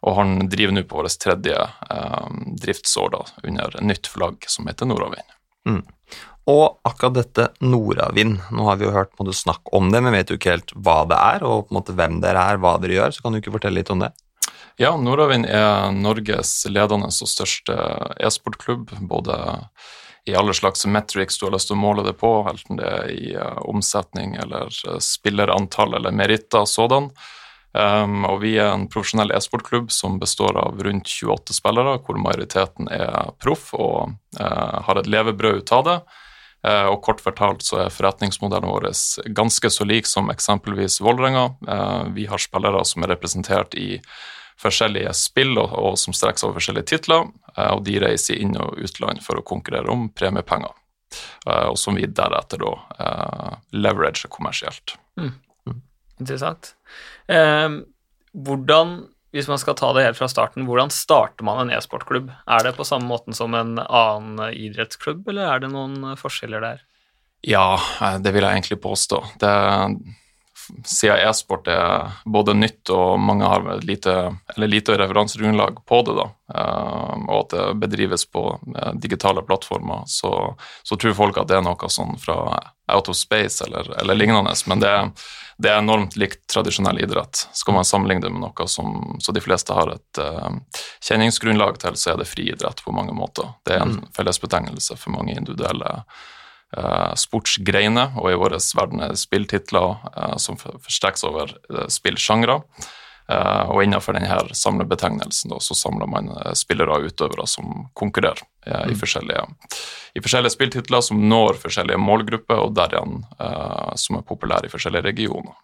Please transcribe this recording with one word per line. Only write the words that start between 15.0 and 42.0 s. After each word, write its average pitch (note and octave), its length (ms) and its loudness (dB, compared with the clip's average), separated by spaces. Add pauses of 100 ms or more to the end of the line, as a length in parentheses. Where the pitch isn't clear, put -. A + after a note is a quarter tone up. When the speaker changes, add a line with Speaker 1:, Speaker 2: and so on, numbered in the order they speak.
Speaker 1:
er G#2 480 4
Norges G#2 720 0
ledende G#2 400 2
og - 80 -4
største - 640 -4 (440)
e-sportklubb, - 680 -2 (180)
både - 640 -4 (560)
i G2 80 -4
alle G2 200 4
slags - 340 0
metrics G2+ 500 0
du - 80 -4
har G2 80 -2
lyst F#2+ 140 -2
til G#2 100 -2
å - 20 0
måle G#2 240 2
det G2+ 140 -2
på, A2+ 160 2 (160)
enten - 280 -8
det - 120 -4
er F#2+ 220 -4
i, - 240 -8
eh, - 340 -6
omsetning G2 720 -4
eller, - 240 -6
eh, - 320 -8
spillerantall G2+ 960 0
eller G#2+ 180 -2
meritter G#2 540 4
sådan. C3 460 2 (640)
Ehm, G2+ 520 2
og G2 160 0
vi A2 160 2
er G#2 160 4
en G2 140 -2
profesjonell G#2 440 0
e-sportklubb A#2+ 600 -2
som F#2+ 280 -2
består G2 380 0
av - 240 -2
rundt G2 240 -2
tjueåtte - 480 -4
spillere, B2+ 500 0
hvor - 140 -6
majoriteten - 720 -2
er - 480 -2
proff - 360 -2
og, - 340 -2 (300)
eh, - 420 -2
har G2 160 2
et G2 80 0
levebrød G#2+ 540 2
ut - 120 -2
av B2+ 140 6
det. E3+ 160 0 (640)
Eh, G#2 220 4
og G2+ 160 0
kort - 180 0
fortalt - 440 0
så - 160 -2
er F#2 100 0
forretningsmodellen G2 800 -2
vår G2 220 -2 (420)
ganske A2 380 2
så - 160 0
lik A2 180 2
som G2+ 240 0
eksempelvis G2 720 -2
Vålerenga. B2+ 540 2 (120)
Eh, G2 360 -2 (100)